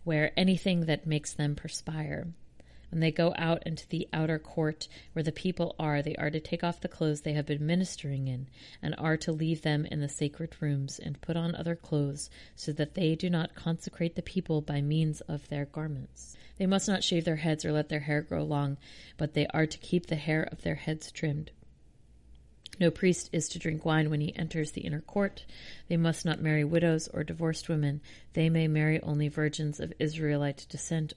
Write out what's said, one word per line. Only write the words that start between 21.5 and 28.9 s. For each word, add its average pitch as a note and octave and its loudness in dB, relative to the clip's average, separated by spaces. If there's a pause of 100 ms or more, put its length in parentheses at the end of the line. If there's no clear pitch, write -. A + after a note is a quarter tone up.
No F3 6
priest - 2
is D#3+ -2
to - -8
drink D#3 -4
wine D#3 4
when D3+ 2
he D3+ -2
enters D#3+ -2
the - -6
inner D#3 -4
court. - -2 (420)
They E3+ 2
must E3 2
not D#3+ 0
marry D3+ 4
widows E3 4
or D#3 -2
divorced D#3+ -2
women. D3 0 (320)
They D#3+ 4
may D#3+ 4
marry D#3 4